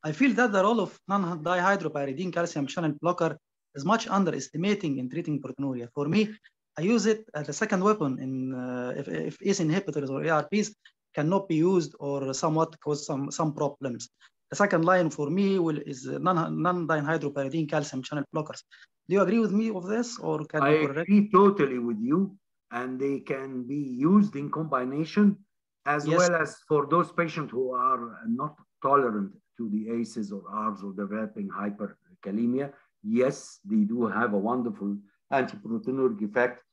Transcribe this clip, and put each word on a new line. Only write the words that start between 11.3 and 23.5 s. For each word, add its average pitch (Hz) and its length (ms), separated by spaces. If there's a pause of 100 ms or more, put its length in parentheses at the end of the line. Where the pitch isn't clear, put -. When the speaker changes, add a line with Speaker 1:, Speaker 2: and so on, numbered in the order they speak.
Speaker 1:
be 165 60
used 165 440
or 139 320
somewhat 160 480
cause 147 240
some, 139 260
some 156 220
problems. 139 560 (400)
The 139 80
second 196 300
line 180 240
for 147 180
me 190 300
will, 160 200 (140)
is 127 140
non, 156 560
non-dihydropyridine 156 1040
calcium 143 340
channel 147 220 (100)
blockers. 151 280 (440)
Do 180 100
you 202 40
agree 196 200
with 208 120
me 220 180
of 185 160
this, 226 320
or 151 280
can 151 160
Speaker 2:
I 139 80
Speaker 1:
you 156 160
correct? 147 240
Speaker 2:
agree 208 200
totally 190 480
with 117 220
you, 156 380 (340)
and 127 260
they 139 220
can 135 440